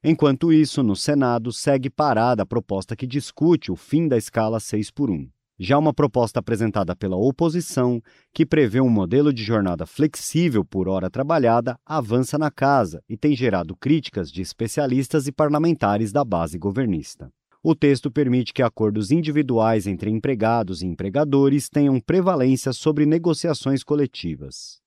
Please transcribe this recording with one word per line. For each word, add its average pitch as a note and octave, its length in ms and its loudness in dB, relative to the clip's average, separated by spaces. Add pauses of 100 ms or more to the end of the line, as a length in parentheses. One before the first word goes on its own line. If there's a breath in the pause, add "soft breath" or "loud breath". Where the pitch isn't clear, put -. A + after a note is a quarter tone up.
Enquanto D3 480 2
isso, D#3 320 4
no G2+ 140 2
Senado, B2 560 0
segue C3+ 380 -2
parada A#2+ 520 2
a F#2 40 -2
proposta G#2+ 500 -4
que B2+ 100 -8
discute C#3+ 640 0
o F2 60 -2
fim D#3+ 320 -2
da B2+ 80 2
escala A2 420 -2
seis G#2+ 320 -6
por C#3 200 -4
um. C#2+ 180 -4 (340)
Já A2 140 2
uma D3+ 160 2
proposta B2 480 0
apresentada G2+ 560 -2
pela F#2 220 -4
oposição, C3 840 0 (320 soft breath)
que D#3+ 140 0
prevê C3 340 2
um C3 80 4
modelo A#2 420 2
de A#2 120 -4
jornada G2 420 0
flexível C#3+ 800 0
por F#2 240 -4
hora F#2 220 -2
trabalhada, B2 760 0
avança B2+ 540 -2
na D3+ 120 0
casa B2 560 0
e - 80 -10
tem C#3+ 220 0
gerado F#2+ 400 -2
críticas A#2+ 560 -2
de F#2 80 -10
especialistas C3 880 -2
e C#3+ 60 -6
parlamentares D3 800 0
da C#3+ 120 0
base E2+ 320 -2
governista. F#2+ 720 -4 (340)
O D#3+ 120 2
texto C#3+ 360 2
permite B2+ 440 0
que C3+ 80 0
acordos G#2+ 480 0
individuais C3 760 2
entre G2 220 -4
empregados A2 720 -2
e F2+ 60 -6
empregadores C#3 840 0
tenham C#3 320 2
prevalência C#3+ 720 2
sobre D3+ 320 0
negociações D#3 800 0
coletivas. E2 1040 -6